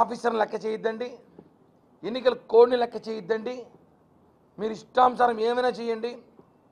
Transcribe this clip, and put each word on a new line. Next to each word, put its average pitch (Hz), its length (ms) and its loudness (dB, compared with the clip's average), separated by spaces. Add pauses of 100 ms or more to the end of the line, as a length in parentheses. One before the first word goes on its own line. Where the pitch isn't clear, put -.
ఆఫీసర్ని 233 400 -2
లెక్క 208 240 -2
చేయొద్దండి, 220 440 -6 (920)
ఎన్నికల 240 320 0 (160)
కోడ్ని 240 320 8
లెక్క 233 140 -4 (100)
చేయొద్దండి, 220 480 -4 (1040)
మీరు 220 200 -4
ఇష్టానుసారం 240 680 2
ఏమైనా 247 320 0
చేయండి, 226 320 -6 (600)